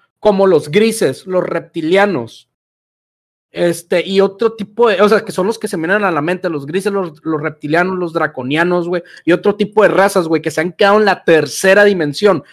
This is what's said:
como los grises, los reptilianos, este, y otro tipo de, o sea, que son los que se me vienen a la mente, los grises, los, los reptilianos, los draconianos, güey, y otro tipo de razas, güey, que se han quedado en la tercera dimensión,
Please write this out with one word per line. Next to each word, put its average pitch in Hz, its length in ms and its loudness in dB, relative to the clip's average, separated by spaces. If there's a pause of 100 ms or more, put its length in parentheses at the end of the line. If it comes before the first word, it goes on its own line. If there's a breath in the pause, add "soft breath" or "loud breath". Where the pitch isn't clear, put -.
(200)
como 196 260 2
los 156 240 2
grises, 208 560 0
los 185 160 -2
reptilianos, 165 1040 -4 (1000)
este, 170 560 -2
y 190 140 0
otro 196 340 0
tipo 226 340 -2
de, 190 120 0
o 202 80 4
sea, 208 160 2
que 170 80 -10
son 185 140 -2
los 185 120 -4
que - 100 -8
se 202 80 -6
me 160 120 -4
vienen 208 160 0
a 190 60 0
la 156 100 -2
mente, 180 280 -4
los 147 180 -6
grises, 190 260 -4
los, 185 320 -8
los 156 180 -4
reptilianos, 160 560 -2
los 170 140 -6
draconianos, 160 760 -2
güey, 175 160 -4 (220 loud breath)
y 165 80 2
otro 202 240 0
tipo 208 260 0
de 185 60 6
razas, 180 400 2
güey, 156 140 0
que 160 80 -4
se 156 100 -4
han 175 120 -4
quedado 202 260 2
en 214 80 2
la 185 180 -2
tercera 170 600 2
dimensión, 180 680 0